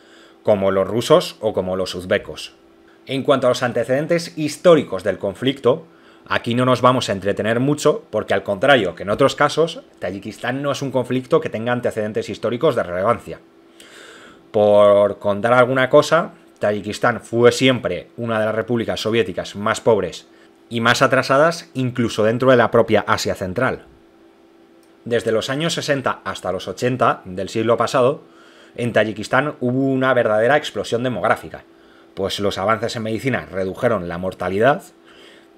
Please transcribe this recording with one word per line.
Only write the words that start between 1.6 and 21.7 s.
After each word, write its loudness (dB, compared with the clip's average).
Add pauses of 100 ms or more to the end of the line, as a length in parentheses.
los -6
uzbecos. -6 (540)
En -4
cuanto 2
a 4
los -2
antecedentes -2
históricos 2
del -2
conflicto, -2 (400)
aquí -2
no 2
nos 2
vamos 2
a 0
entretener -2
mucho, 0
porque -2
al -2
contrario 2
que -14
en -6
otros 2
casos, 0 (160)
Tayikistán -8
no -4
es -6
un -6
conflicto 0
que -6
tenga -4
antecedentes -4
históricos -2
de 0
relevancia. -4 (1120)
Por 6
contar 0
alguna 2
cosa, 2 (240)
Tayikistán -2
fue 4
siempre 0
una -4
de 0
las -2
repúblicas -4
soviéticas -2
más -2
pobres 0 (440)
y -6
más 2
atrasadas 2